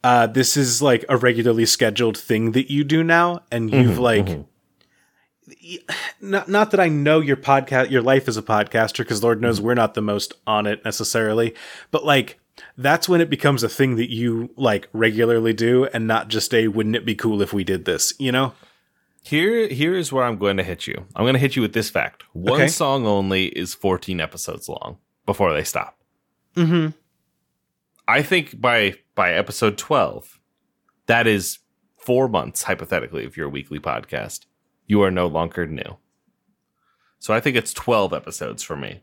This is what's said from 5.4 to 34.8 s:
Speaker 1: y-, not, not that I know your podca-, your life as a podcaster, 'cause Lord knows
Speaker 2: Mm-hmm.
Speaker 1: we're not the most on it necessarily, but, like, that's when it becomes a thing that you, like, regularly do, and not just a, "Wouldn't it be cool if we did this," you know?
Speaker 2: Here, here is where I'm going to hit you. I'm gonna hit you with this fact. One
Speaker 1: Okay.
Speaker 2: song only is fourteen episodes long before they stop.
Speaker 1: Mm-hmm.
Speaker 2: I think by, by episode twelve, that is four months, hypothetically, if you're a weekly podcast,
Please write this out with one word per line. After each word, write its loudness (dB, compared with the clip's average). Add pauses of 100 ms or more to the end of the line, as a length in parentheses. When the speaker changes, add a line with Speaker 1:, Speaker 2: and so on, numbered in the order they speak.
Speaker 1:
y-, -12 (240)
not, -4
not 2
that 2
I 4
know 4
your 0
podca-, 2
your 4
life 4
as -4
a -4
podcaster, 0
'cause -2
Lord 2
knows 2
Speaker 2:
Mm-hmm. -4
Speaker 1:
we're 2
not 2
the -4
most -4 (140)
on 0
it -4
necessarily, 0 (380)
but, -2
like, 2 (380)
that's 2
when 4
it 2
becomes 2
a 0
thing 0
that -2
you, -2
like, 0
regularly 2
do, 2
and -4
not 0
just -2
a, 4
"Wouldn't 0
it -4
be -2
cool -2
if -2
we -2
did -4
this," -2
you -2
know? 0 (680)
Speaker 2:
Here, 0
here -2
is -4
where 0
I'm -2
going 0
to -2
hit -8
you. -10 (100)
I'm 0
gonna 2
hit 0
you 0
with -2
this -2
fact. -4 (100)
One 0
Speaker 1:
Okay. 4
Speaker 2:
song 0
only 2
is -8
fourteen -2
episodes -8
long -12 (280)
before 2
they 0
stop. -6 (580)
Speaker 1:
Mm-hmm. 2 (1160)
Speaker 2:
I 2
think -2
by, 2 (200)
by 2
episode 0
twelve, -2 (680)
that 2
is 0 (380)
four 0
months, -4
hypothetically, -4
if -16
you're -6
a -6
weekly -10
podcast, -8 (460)